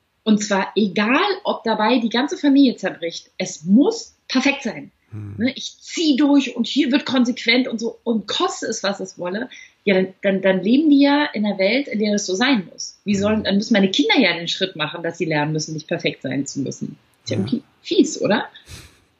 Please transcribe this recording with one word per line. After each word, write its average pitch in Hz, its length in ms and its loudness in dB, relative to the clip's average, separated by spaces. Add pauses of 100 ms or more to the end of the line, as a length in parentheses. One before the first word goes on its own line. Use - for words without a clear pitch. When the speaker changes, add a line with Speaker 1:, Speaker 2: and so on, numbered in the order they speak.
(240)
Speaker 1:
und 214 200 2
zwar 196 320 -2
egal, 220 460 0 (220)
ob 214 200 -6
dabei 220 360 0
die 226 100 -2
ganze 269 260 -2
Familie 277 400 4
zerbricht, 170 600 -8
es 185 260 -8
muss 285 520 2 (120)
perfekt 269 360 -2
sein. 156 280 -10 (200)
Speaker 2:
Mhm. 104 260 -12
Speaker 1:
Ne, 254 180 0
ich - 240 -14
zieh 311 360 0
durch 277 400 4
und 233 100 -2
hier 269 260 0
wird 294 140 2
konsequent 247 600 2
und 220 120 -6
so 226 240 -6
und 226 240 -2
koste - 380 -4
es, 233 160 -6
was 196 180 -4
es 190 200 -12
wolle, 196 280 -6 (360)
ja, 202 100 4
dann, 185 140 4 (160)
dann, 196 180 2
dann 190 220 2
leben 285 260 4
die 277 120 6
ja 285 320 4
in 214 120 -2
einer 196 140 -2
Welt, 226 280 0
in 226 120 -4
der 208 140 0
das 208 120 -2
so 185 80 -4
sein 220 400 0
muss. - 320 -16
Wie 202 100 0
sollen, 208 260 0
Speaker 2:
Mhm. - 20 -10
Speaker 1:
dann 196 140 0
müssen 214 160 0
meine 190 180 4
Kinder 403 260 2
ja 180 180 4
den 170 120 -6
Schritt - 280 -4
machen, 160 280 -6
dass 165 160 -6
sie 180 60 -2
lernen 151 280 0
müssen, 156 220 -4
nicht 151 120 -10
perfekt 156 360 -4
sein 135 240 -4
zu 139 140 -6
müssen. - 360 -8 (260)
Ist - 60 -14
ja 107 80 -4
Speaker 2:
Ja. 101 60 -2
Speaker 1:
irgendwie 139 180 -2 (220)
fies, - 360 0
oder? - 260 0 (760)